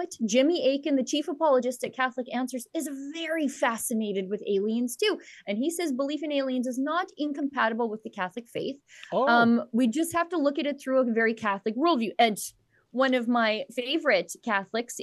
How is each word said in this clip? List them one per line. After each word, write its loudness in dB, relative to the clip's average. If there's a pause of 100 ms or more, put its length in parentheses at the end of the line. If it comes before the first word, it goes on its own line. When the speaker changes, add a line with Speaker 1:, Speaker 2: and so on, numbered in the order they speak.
Speaker 1:
it, -10 (200)
Jimmy 4 (140)
Akin, 0
the 2
chief 0
apologist 2
at -10
Catholic -2 (120)
Answers, -6 (140)
is -4 (320)
very 0 (160)
fascinated -2
with -4 (140)
aliens 0
too. 2 (340)
And -2
he 0
says -2 (120)
belief -4
in -4
aliens -2
is -4
not -2 (100)
incompatible -2
with -8
the -12 (100)
Catholic -6 (100)
faith. -4 (360)
Speaker 2:
Oh. 2
Speaker 1:
Um, 6 (280)
we 6 (140)
just 0
have 0
to -2
look 2
at 0
it -6
through 2
a 0
very 4 (140)
Catholic -2
worldview. 2
And 4 (540)
one 2
of 0
my 2 (240)
favorite 2 (180)
Catholics -2